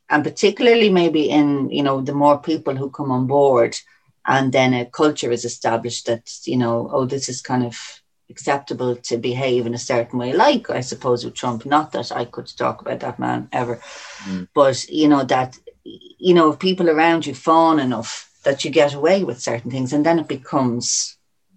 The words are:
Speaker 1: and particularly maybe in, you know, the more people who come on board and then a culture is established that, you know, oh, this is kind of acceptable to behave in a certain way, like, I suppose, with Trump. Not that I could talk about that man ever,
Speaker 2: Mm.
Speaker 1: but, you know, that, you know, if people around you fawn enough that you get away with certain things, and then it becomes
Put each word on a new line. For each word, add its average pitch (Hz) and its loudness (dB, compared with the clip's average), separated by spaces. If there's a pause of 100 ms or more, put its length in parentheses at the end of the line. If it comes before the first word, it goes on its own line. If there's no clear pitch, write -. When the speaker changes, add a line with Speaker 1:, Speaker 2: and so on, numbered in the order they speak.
Speaker 1:
and 151 0
particularly 214 4
maybe 165 2
in, 143 2
you 143 -2
know, 135 0
the 139 -6
more 143 4
people 156 -4
who 135 -6
come 139 -6
on 127 0
board 135 4 (500)
and 135 2
then 131 4
a 120 -4
culture 151 0
is 120 -2
established 117 -4
that, 117 -4 (140)
you 131 -2
know, 117 0
oh, 135 0
this 135 -6
is 127 -10
kind 123 -2
of 120 -8 (540)
acceptable 127 -4
to 120 -6
behave 123 -2
in 117 -4
a 120 -8
certain 120 -2
way, 123 -4
like, 208 2
I 127 -4
suppose, 120 -2
with 120 -10
Trump. 120 -6
Not 147 0
that 113 -6
I 127 -4
could - -14 (100)
talk 123 -4
about 123 -8
that 123 -10
man 123 -4
ever, 120 -4 (480)
Speaker 2:
Mm. 92 -8
Speaker 1:
but, 135 4
you 156 2
know, 143 6
that, 127 -2 (260)
you - -2
know, 165 6
if 151 -6
people 185 0
around 160 2
you 135 -8
fawn 160 4
enough 123 -6 (140)
that 139 -2
you 156 -4
get 143 4
away 170 2
with 127 -8
certain 120 -6
things, 127 -4
and 147 2
then 170 2
it 151 -6
becomes 127 -4 (400)